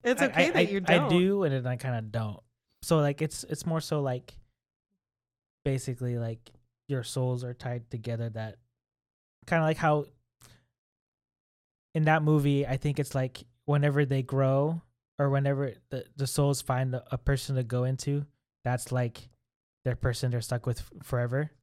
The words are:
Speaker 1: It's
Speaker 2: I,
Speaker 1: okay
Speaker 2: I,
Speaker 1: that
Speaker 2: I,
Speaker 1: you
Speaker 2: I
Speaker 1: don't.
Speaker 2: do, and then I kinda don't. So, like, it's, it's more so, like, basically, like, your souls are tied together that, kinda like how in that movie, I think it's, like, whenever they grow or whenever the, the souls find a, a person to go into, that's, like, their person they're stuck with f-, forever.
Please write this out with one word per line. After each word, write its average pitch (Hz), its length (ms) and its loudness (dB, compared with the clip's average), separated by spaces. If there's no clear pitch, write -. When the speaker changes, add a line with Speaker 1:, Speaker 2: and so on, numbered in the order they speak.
Speaker 1:
It's 247 180 2
Speaker 2:
I, 277 60 4
Speaker 1:
okay - 200 4
Speaker 2:
I, - 40 2
Speaker 1:
that 254 60 0
Speaker 2:
I, - 40 6
Speaker 1:
you 202 260 2
Speaker 2:
I 175 100 6
Speaker 1:
don't. - 120 2
Speaker 2:
do, 190 340 4
and 143 100 2
then 127 140 -2
I 123 100 -2
kinda 123 240 -4
don't. 107 380 -6
So, 160 160 4
like, 143 220 2
it's, - 240 -6
it's - 200 -8
more 160 160 -2
so, 151 200 -2
like, 127 340 -6
basically, 127 520 -2
like, 113 340 -8
your 127 160 -2
souls 127 400 -2
are 123 100 -8
tied 120 380 -8
together 117 380 -6
that, 110 280 -8
kinda 165 180 4
like 156 140 2
how 151 280 2
in 156 120 0
that 156 180 4
movie, 143 420 4
I 131 120 -2
think 143 220 -2
it's, 139 160 -4
like, 131 280 -4
whenever 143 400 2
they 135 180 0
grow 139 580 2
or 139 100 2
whenever 139 440 0
the, 127 160 -6
the 139 120 -2
souls 143 340 2
find 131 340 0
a, 127 160 -6
a 127 60 -2
person 139 380 0
to 127 80 0
go 123 200 0
into, 143 420 -2
that's, 123 280 -2
like, 123 380 -4
their 123 120 -2
person 123 360 0
they're 120 100 -2
stuck 120 240 -4
with 120 140 -2
f-, - 120 -12
forever. 127 460 -2